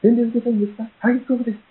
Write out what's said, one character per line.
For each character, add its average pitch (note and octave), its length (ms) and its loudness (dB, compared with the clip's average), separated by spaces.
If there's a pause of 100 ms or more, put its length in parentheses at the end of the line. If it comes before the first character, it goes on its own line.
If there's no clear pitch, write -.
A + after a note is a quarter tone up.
洗 A#3 140 6
礼 A#3+ 80 2
受 A#3 160 -2
け A#3 40 -10
た A#3+ 60 -2
い A#3 40 0
ん G#3 60 0
で G3+ 120 0
す - 60 -18
か？ A3+ 60 -8
は - 280 -4
い、 B3 160 -2
そ C4 80 0
う A#3+ 80 -4
で A#3 80 -4
す。 G#3 60 -8 (140)